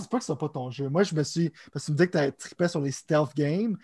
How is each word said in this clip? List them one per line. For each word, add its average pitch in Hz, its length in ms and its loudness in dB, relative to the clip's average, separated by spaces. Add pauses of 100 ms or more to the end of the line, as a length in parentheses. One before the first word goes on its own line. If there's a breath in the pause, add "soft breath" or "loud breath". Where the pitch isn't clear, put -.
c'est - 80 -8
pas 254 100 0
que 240 60 -8
c'est 151 140 -4
pas 151 100 -4
ton 127 220 -6
jeu. 135 180 -6
Moi, 160 140 4
je 196 120 -2
me 151 80 2
suis, 165 280 0 (200 soft breath)
parce - 140 -10
que - 20 -14
tu 151 60 -2
me 147 60 0
dis 180 80 6
que 180 60 0
t'as 143 200 2
trippé - 340 -2
sur 170 140 0
les 139 120 -2
stealth 151 440 0
games. 175 480 0